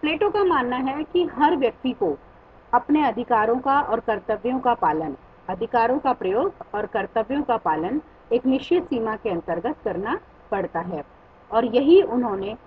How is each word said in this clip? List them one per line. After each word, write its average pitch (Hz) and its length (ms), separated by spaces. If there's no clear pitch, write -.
प्लेटो 311 280
का 415 140
मानना 262 320
है 269 280
कि 349 200
हर 302 320
व्यक्ति 262 360
को 165 260
अपने 285 340
अधिकारों 233 520
का 269 220
और 226 180
कर्तव्यों 220 600
का 247 140
पालन, 156 420
अधिकारों 226 500
का 262 140
प्रयोग 220 400
और 214 100
कर्तव्यों 226 580
का 240 140
पालन 175 440
एक 247 120
निश्चित 269 380
सीमा 226 320
के - 140
अंतर्गत 170 540
करना 208 360
पड़ता 175 280
है, 175 240
और 233 140
यही 277 360
उन्होंने 220 640